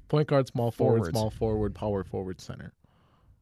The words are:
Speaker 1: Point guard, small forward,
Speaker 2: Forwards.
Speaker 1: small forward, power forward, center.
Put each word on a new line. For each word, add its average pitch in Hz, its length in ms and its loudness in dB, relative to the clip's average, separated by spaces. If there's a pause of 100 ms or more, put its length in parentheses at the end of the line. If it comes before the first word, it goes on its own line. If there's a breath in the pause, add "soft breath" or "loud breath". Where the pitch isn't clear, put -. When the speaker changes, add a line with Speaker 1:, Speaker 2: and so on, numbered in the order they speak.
Speaker 1:
Point 151 220 2
guard, 135 180 4
small 120 240 -2
forward, 120 280 4
Speaker 2:
Forwards. 92 180 0
Speaker 1:
small 107 140 2
forward, 107 440 -2
power 101 300 -2
forward, 92 340 -8
center. - 320 -14 (720)